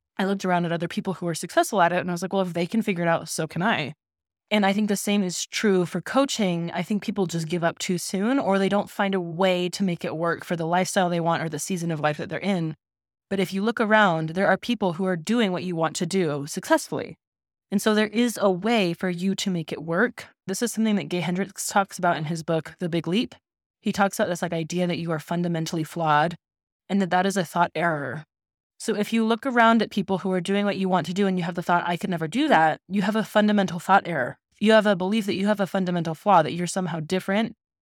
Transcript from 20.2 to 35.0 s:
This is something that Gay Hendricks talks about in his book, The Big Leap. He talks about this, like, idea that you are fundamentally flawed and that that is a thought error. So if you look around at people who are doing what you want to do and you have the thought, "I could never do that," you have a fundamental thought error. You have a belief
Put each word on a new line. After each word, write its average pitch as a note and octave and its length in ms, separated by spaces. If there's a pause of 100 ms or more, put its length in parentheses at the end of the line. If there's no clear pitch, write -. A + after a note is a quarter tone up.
This - 160
is A#3 100
something A3 240
that D#3+ 140
Gay F3+ 100
Hendricks F3+ 480
talks - 300
about F3 180
in D#3 100
his D#3+ 160
book, D#3+ 380
The F3+ 80
Big E3 180
Leap. G3 300 (460)
He G#3 100
talks G3 260
about A3 120
this, F3 120
like, F3 120
idea F3 340
that F3 100
you E3+ 140
are D#3 80
fundamentally E3+ 640
flawed D#3+ 540 (500)
and G3 140
that F#3 80
that F3+ 160
is G3 100
a F#3+ 80
thought E3+ 320
error. D3+ 480 (560)
So A3 160
if G3+ 160
you A3+ 140
look A3+ 200
around A#3 360
at G3+ 80
people G3 300
who F#3+ 120
are F#3 100
doing G3 220
what G3+ 140
you F#3+ 100
want F3+ 200
to F3+ 60
do G3 120
and F#3 120
you F3+ 60
have F3 120
the F3 80
thought, F3 240
"I F3 100
could - 140
never D#3+ 160
do B3+ 200
that," D#3+ 400
you G3 140
have G3+ 140
a A3 80
fundamental G#3 560
thought F#3+ 280
error. C#3+ 300 (220)
You G#3+ 140
have G#3+ 120
a G#3 100
belief F#3+ 300